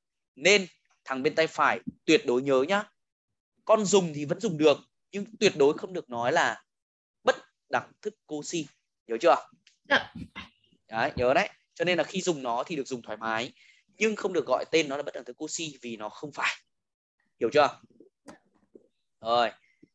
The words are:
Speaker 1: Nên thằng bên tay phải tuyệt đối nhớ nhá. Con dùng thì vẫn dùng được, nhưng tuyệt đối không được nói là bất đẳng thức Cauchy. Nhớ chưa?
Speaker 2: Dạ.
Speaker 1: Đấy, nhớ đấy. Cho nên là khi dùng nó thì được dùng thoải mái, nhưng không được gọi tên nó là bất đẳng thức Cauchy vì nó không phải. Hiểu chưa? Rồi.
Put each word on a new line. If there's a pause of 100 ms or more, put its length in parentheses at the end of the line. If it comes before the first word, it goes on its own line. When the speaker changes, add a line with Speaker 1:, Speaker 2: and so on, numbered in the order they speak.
(360)
Speaker 1:
Nên (380)
thằng
bên
tay
phải (260)
tuyệt
đối
nhớ
nhá. (840)
Con
dùng
thì
vẫn
dùng
được, (340)
nhưng (140)
tuyệt
đối
không
được
nói
là (600)
bất (340)
đẳng (100)
thức (120)
Cauchy. (400)
Nhớ
chưa? (540)
Speaker 2:
Dạ. (760)
Speaker 1:
Đấy,
nhớ
đấy. (240)
Cho
nên
là
khi
dùng
nó
thì
được
dùng
thoải
mái, (440)
nhưng
không
được
gọi
tên
nó
là
bất
đẳng
thức
Cauchy
vì
nó
không
phải. (840)
Hiểu
chưa? (1400)
Rồi. (440)